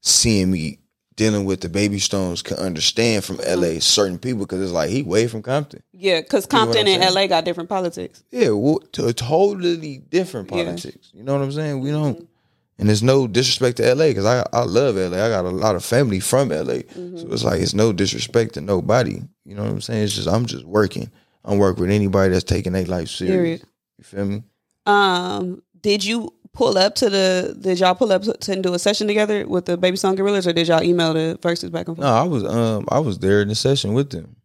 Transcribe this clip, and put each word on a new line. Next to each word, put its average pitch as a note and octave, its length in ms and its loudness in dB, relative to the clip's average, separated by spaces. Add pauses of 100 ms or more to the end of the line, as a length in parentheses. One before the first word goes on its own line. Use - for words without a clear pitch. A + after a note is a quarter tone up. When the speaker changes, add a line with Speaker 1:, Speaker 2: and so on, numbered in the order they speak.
Speaker 1:
seeing G2 500 2
me D#2 260 -4 (380)
dealing G#2+ 300 0
with F#2 160 -2
the F2 80 -6
Baby G2+ 300 0
Stones F#2 420 -2
can - 160 -8
understand G2 680 0
from F#2 200 -8
L F2 200 0
A E2+ 80 2
Speaker 2:
Mm-hmm. E2 80 -4
Speaker 1:
certain F#2 400 2
people, A#2 260 -4
'cause F#2+ 160 -6
it's F#2 100 -4
like, E2 180 0
he A#2+ 140 -2
way A2+ 240 2
from A2+ 140 -8
Compton. C#3+ 400 -4 (120)
Speaker 2:
Yeah, F3+ 280 0
'cause G3 300 -2
Speaker 1:
You B3+ 60 2
know A3 80 4
what A3+ 80 -2
Speaker 2:
Compton G#3+ 140 2
Speaker 1:
I'm F#3+ 60 4
Speaker 2:
and F3+ 100 2
Speaker 1:
saying? F#3 120 2
Speaker 2:
L - 20 4
A G3 100 2
got E3 180 0
different E3+ 240 -6
politics. F#3 640 -6
Speaker 1:
Yeah, A#3 180 2
well, A#2 300 2 (140)
to, A#2+ 200 -2
totally E3+ 880 0
different F3 520 -4
Speaker 2:
Yeah. F3 140 -2
Speaker 1:
politics. - 480 -12
You G#2 100 -20
know C#3 100 -4
what C#3 100 0
I'm C3+ 80 -4
saying? D3 280 -4
We C3+ 120 -4
don't, D3+ 260 -2
Speaker 2:
Mm-hmm. - 80 -20 (540)
Speaker 1:
and G#2 100 2
there's G#2+ 140 4
no C3 240 4
disrespect B2 500 0
to A2 100 2
L B2+ 140 4
A, D#3 120 4
'cause G2+ 120 -2
I, A#2+ 280 2
I A#2+ 100 2
love A2+ 340 2
L F2+ 160 -2
A. F#2+ 120 0
I A#2 40 2
got F#2+ 160 0
a F2+ 40 -2
lot F#2+ 260 0
of E2 100 -4
family A#2 340 2
from B2 320 0
L D2+ 180 -2
A. B1 140 -4
Speaker 2:
Mm-hmm. - 340 -14
Speaker 1:
So - 140 -12
it's A#1 120 -4
like, E2+ 180 0
it's E2+ 120 -2
no A2 200 2
disrespect A2 640 -2
to D2 60 -8
nobody. F#2+ 600 0 (240)
You G2+ 100 -18
know G#2 80 -8
what G#2+ 80 -4
I'm G2 100 -6
saying? A2 220 -2
It's G2+ 120 -2
just, G2+ 120 -4
I'm A2+ 180 2
just C2 200 -10
working. G2 440 0 (340)
I'm G2+ 140 0
working F#2+ 240 2
with F2+ 100 2
anybody G2 420 2
that's F2+ 100 2
taking F2+ 300 -2
their F#2 120 0
life F2 240 -4
serious. - 260 -4
Speaker 2:
Period. E3 260 -2 (360)
Speaker 1:
You - 60 -20
feel G2+ 220 -6
me? G2+ 180 -4 (420)
Speaker 2:
Um, F#3 760 0 (180)
did G#3 240 0
you A3 300 -4 (200)
pull G3+ 240 2
up F#3+ 180 2
to A#3 140 2
the, F#3 500 0
did F#3 200 -2
y'all F#3 160 4
pull A3 160 2
up F#3+ 120 2
to, G#3 280 -4
and F#3+ 120 -2
do F3+ 100 0
a F3 60 -2
session G#3 280 0
together G#3 400 0
with F3+ 180 -2
the F3 120 -2
Baby F3+ 200 0
Stone F#3+ 180 0
Gorillas, G3 320 0
or E3+ 60 2
did E3 140 2
y'all E3 160 4
email F3 300 2
the D#3+ 280 -2
verses F3 280 -2
back E3 180 -6
and E3 100 -8
forth? F3+ 100 -4
Speaker 1:
No, B2 60 4
I A#2 100 6
was, D3 200 0
um, A2+ 460 0
I C3+ 100 2
was C3+ 200 -2
there G2+ 220 4
in G2+ 60 0
the G#2+ 80 -2
session B2 380 0
with C#3 160 0
them. G#2+ 360 -12